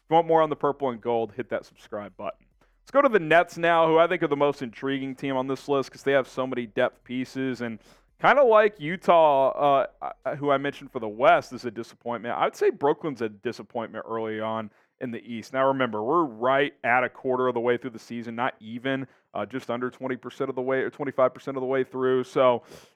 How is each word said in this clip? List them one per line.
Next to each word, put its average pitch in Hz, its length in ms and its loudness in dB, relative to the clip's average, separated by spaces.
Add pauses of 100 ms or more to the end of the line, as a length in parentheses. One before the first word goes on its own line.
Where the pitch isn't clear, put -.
you 160 60 0
want 165 140 4
more 160 120 6
on 156 100 2
the 143 40 -2
purple 139 360 -2
and 113 100 -8
gold, 113 320 -4
hit 117 160 -10
that - 160 -6
subscribe - 520 -14
button. - 300 -12 (380)
Let's - 80 -20
go 180 100 2
to 262 60 4
the 214 100 4
Nets 170 400 2
now, 165 300 4
who 160 100 6
I 170 80 6
think 170 160 -2
are 160 60 0
the 143 80 0
most 143 260 0
intriguing 135 540 -6
team 135 200 -4
on 131 120 -4
this 135 180 -8
list 139 240 0
'cause - 140 -18
they 135 80 2
have 135 160 2
so 131 180 -6
many 123 200 -6
depth 120 360 -2
pieces. 127 580 -6
And 113 200 -8 (400)
kinda 247 240 6
like 214 340 4
Utah, 147 1080 4 (120)
uh, 69 100 -8 (140)
uh, 143 120 -6
who 143 160 0
I 135 60 2
mentioned 139 340 -8
for 127 80 -6
the 110 80 -6
West 135 440 2
is 120 120 -14
a 117 80 -6
disappointment, 117 640 -10
I'd 190 160 -2
say 415 160 0
Brooklyn's 151 500 -2
a 113 80 -4
disappointment 107 800 -10
early 110 320 -6
on 110 300 -6 (320)
in 127 80 -8
the 117 220 -12
East. 110 220 -12
Now, 135 120 2
remember, 127 360 0
we're 160 220 2
right 131 500 0 (100)
at 123 200 2
a 117 40 -4
quarter 127 400 -2
of 123 60 -2
the 117 60 -2
way 120 180 0
through 131 100 -10
the 113 100 -14
season, 117 380 -12
not 123 240 -4
even, 123 460 -6 (260)
uh, 104 140 -6
just 127 240 -10
under 123 180 -4
twenty 131 260 -8
percent 131 360 -8
of 127 60 -6
the 131 40 -6
way, 131 220 -2
or 110 80 -4
twenty-five 135 420 0
percent 135 240 -10
of 131 60 -6
the 127 40 -6
way 131 180 0
through. 131 400 -2
So, 123 400 2 (320)